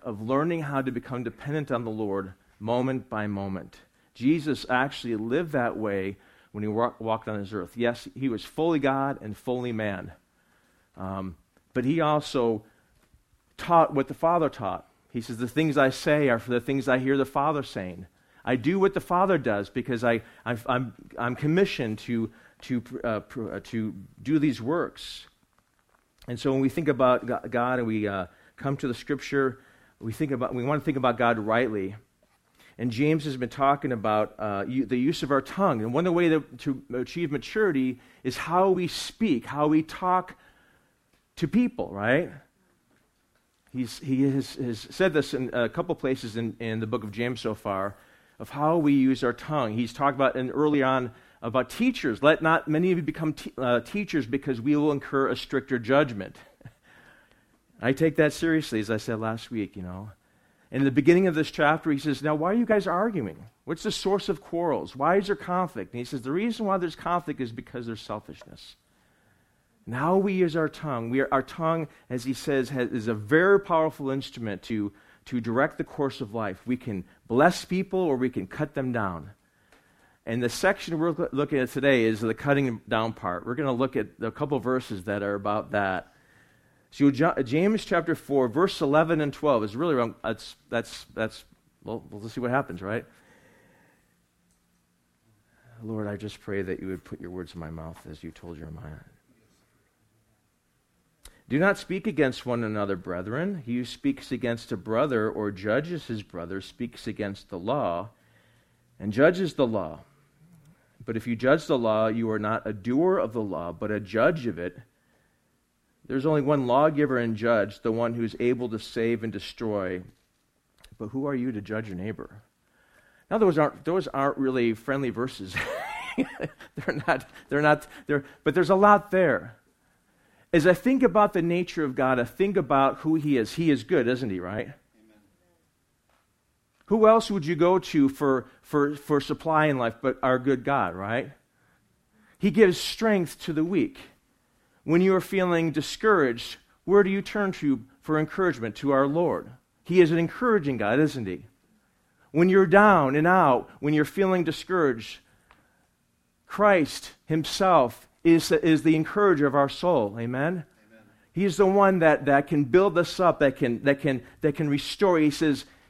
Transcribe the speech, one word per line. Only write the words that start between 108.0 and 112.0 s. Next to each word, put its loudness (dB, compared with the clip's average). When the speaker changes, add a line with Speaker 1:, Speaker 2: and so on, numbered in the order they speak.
Speaker 1:
and -6
judges 4
the 0
law. -6
But -6
if -6
you -2
judge 2
the 2
law, 2